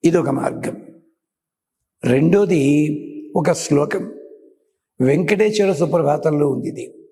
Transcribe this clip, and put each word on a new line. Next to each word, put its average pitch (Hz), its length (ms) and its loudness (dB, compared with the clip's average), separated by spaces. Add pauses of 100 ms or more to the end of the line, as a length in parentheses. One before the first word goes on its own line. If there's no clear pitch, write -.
ఇదొక 165 260 2
మార్గం. - 540 -6 (1200)
రెండోది 151 1000 2 (320)
ఒక 175 160 0
శ్లోకం, 151 640 -2 (880)
వెంకటేశ్వర 190 720 2
సుప్రభాతంలో 151 760 0
ఉంది 127 180 -4
ఇది. - 260 -12 (180)